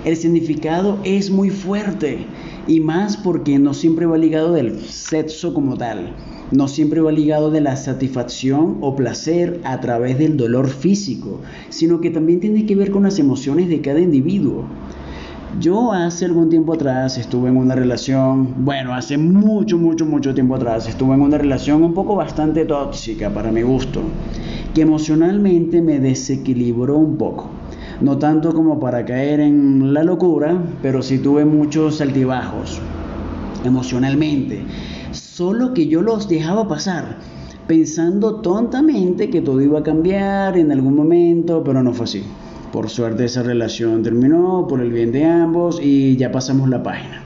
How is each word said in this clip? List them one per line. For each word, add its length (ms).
El 120
significado 840
es 280
muy 200
fuerte, 720
y 100
más 380
porque 420
no 160
siempre 320
va 100
ligado 360
del 280
sexo 720
como 240
tal, 380
no 160
siempre 320
va 100
ligado 400
de 100
la 160
satisfacción 1040
o 140
placer 680
a 160
través 360
del 200
dolor 320
físico, 720
sino 320
que 100
también 280
tiene 260
que 120
ver 160
con 100
las 160
emociones 500
de 120
cada 180
individuo. 680
Yo 320
hace 340
algún 220
tiempo 260
atrás 440
estuve 300
en 80
una 180
relación, 880
bueno, 300
hace 240
mucho, 600
mucho, 280
mucho 260
tiempo 220
atrás 340
estuve 280
en 60
una 160
relación 440
un 100
poco 220
bastante 500
tóxica 680
para 160
mi 120
gusto, 380
que 80
emocionalmente 1000
me 160
desequilibró 1000
un 180
poco. 340
No 160
tanto 380
como 240
para 260
caer 360
en 520
la 120
locura, 580
pero 200
sí 160
tuve 260
muchos 560
altibajos 800
emocionalmente. 960
Solo 640
que 140
yo 120
los 280
dejaba 400
pasar, 480
pensando 720
tontamente 920
que 100
todo 200
iba 200
a 20
cambiar 720
en 140
algún 240
momento, 720
pero 180
no 100
fue 120
así. 180
Por 160
suerte 360
esa 180
relación 640
terminó 640
por 120
el 120
bien 180
de 140
ambos 580
y 340
ya 140
pasamos 380
la 160
página. 420